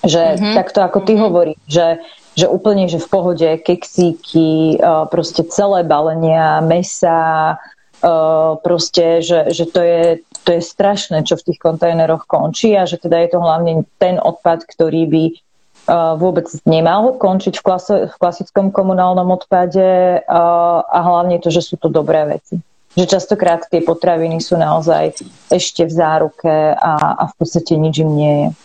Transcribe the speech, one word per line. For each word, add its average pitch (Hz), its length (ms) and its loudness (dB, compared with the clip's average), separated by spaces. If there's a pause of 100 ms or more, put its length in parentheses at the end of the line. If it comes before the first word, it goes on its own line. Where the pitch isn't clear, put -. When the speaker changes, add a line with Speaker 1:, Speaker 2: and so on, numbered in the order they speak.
Speaker 1:
Že 165 180 2 (140)
Speaker 2:
Mhm. 208 240 -2
Speaker 1:
takto, 190 240 0
ako 180 140 -2 (100)
ty 220 80 4
Speaker 2:
Mhm. 208 80 2
Speaker 1:
hovoríš, 170 400 0
že, 165 400 0 (320)
že 165 160 2
úplne, 190 320 0
že 165 160 -4
v - 80 -12
pohode 175 480 0
keksíky, 160 1200 0
e, - 120 2 (200)
proste 165 400 -4
celé 196 400 0
balenia, 160 720 0
mesa, 160 960 0 (400)
e, 175 140 2 (500)
proste, 170 640 0
že, 165 320 0
že 170 160 -2
to 180 80 0
je, 170 220 2 (420)
to 180 80 2
je 170 80 0
strašné, 185 640 -2
čo 160 160 -2
v - 80 -10
tých 170 160 -4
kontajneroch 160 640 0
končí, 165 480 0
a 185 80 2
že 170 160 -6
teda 170 240 0
je 175 80 -2
to 175 80 0
hlavne 165 560 -2
ten 180 240 0
odpad, 165 480 -2
ktorý 160 400 0
by, 160 200 2
e, 165 60 -6 (800)
vôbec 170 280 -2 (200)
nemal 175 520 2
končiť 190 420 0
v - 60 -16
klasi-, 185 440 0
v - 80 -18
klasickom 190 560 -2
komunálnom 185 560 0
odpade, 185 560 0 (320)
e, - 40 0 (600)
a - 240 -2
hlavne 175 360 0
to, 170 120 -2
že 170 80 2
sú 160 160 -8
to 160 160 -2
dobré 156 320 0
veci. 151 360 -8 (360)
Že 180 120 2
častokrát 180 600 0
tie 170 120 0
potraviny 165 600 -2
sú 170 160 -2
naozaj 156 560 0 (400)
ešte 180 320 0
v 160 80 -6
záruke 156 800 0
a, - 200 0 (280)
a - 80 0
v - 80 -14
podstate 165 400 -2
nič 156 240 0
im 156 160 0
nie 147 200 2
je. 147 140 -2 (140)